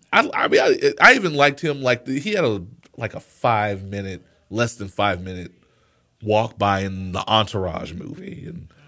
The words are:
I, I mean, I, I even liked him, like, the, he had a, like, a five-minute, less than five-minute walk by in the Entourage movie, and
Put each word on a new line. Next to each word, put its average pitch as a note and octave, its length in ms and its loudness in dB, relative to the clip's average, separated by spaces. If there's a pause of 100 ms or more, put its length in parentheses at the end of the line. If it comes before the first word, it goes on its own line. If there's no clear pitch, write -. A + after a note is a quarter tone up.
(120)
I, A3+ 220 4
I - 140 0
mean, A#3 120 6
I, C#3+ 400 2
I A#3+ 140 10
even F3+ 200 -2
liked C#3+ 260 2
him, D3 200 -4
like, B2 260 0
the, C3+ 120 -2
he G#3 140 -4
had F#3+ 120 0
a, G2+ 200 -2 (320)
like, A2 180 -8
a G#2+ 60 -10
five-minute, G2 1040 -4 (240)
less A2+ 240 -2
than G2 140 -12
five-minute F#2 640 -2 (720)
walk G#2+ 340 0
by G2+ 220 2
in F#2+ 320 -6
the - 160 -4
Entourage G2 640 0
movie, - 560 -12
and - 240 -16 (160)